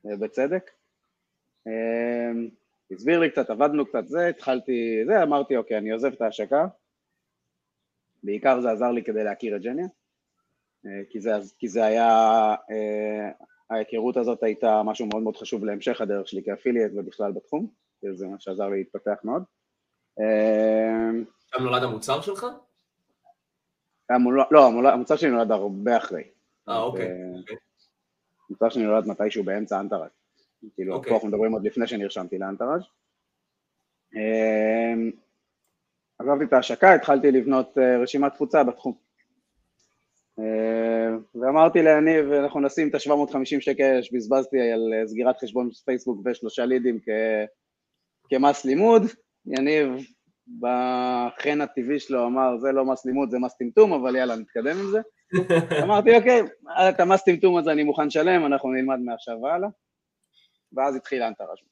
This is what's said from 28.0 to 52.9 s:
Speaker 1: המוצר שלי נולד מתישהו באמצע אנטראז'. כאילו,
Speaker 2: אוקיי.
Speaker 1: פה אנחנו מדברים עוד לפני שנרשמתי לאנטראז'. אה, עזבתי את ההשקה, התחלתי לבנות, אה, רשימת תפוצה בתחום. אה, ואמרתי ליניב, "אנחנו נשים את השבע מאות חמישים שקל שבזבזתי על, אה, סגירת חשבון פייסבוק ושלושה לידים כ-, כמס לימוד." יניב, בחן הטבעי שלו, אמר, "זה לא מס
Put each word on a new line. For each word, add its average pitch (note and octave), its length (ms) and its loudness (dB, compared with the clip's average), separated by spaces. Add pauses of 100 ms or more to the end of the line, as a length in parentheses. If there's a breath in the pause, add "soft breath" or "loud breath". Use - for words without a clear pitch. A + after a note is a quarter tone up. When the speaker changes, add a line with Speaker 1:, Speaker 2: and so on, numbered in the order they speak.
Speaker 1:
המוצר A2+ 200 -2
שלי A#2 140 -2
נולד G#2+ 240 0
מתישהו G#2 380 -4
באמצע G2+ 360 -4
אנטראז'. F#2+ 300 -8 (640)
כאילו, F#2 200 -8
Speaker 2:
אוקיי. B2 160 -8
Speaker 1:
פה A#2 40 2
אנחנו A2 140 -2
מדברים G#2+ 240 0
עוד G#2 140 -4
לפני A2+ 200 -4
שנרשמתי G2+ 520 -8
לאנטראז'. A#2 440 -6 (1300)
אה, A2 800 0 (1200)
עזבתי C#3+ 260 0
את B2 80 -2
ההשקה, C3 420 6
התחלתי C#3 360 4
לבנות, C3 480 0
אה, B2+ 200 6
רשימת C#3 340 0
תפוצה D3 320 2
בתחום. B2 300 -4 (1400)
אה, A2+ 800 -2 (180)
ואמרתי D#3 480 4
ליניב, D#3 500 4
"אנחנו C#3+ 280 0
נשים C#3+ 280 0
את C#3 60 -4
השבע D3 200 0
מאות C#3+ 160 0
חמישים C#3 300 -4
שקל C3+ 420 2
שבזבזתי B2+ 580 0 (120)
על, A2+ 220 0
אה, A2 120 0
סגירת B2 340 0
חשבון A#2+ 300 -4 (140)
פייסבוק B2 400 -4
ושלושה A#2+ 400 -4
לידים B2 360 0
כ-, G#2+ 480 -2 (800)
כמס C#3 360 2
לימוד." G3 380 6 (440)
יניב, D3 420 0 (720)
בחן B2+ 1000 -2
הטבעי C#3 400 -4
שלו, B2 260 -2
אמר, B2+ 320 0
"זה C3+ 140 -2
לא C3+ 120 2
מס C3 220 -4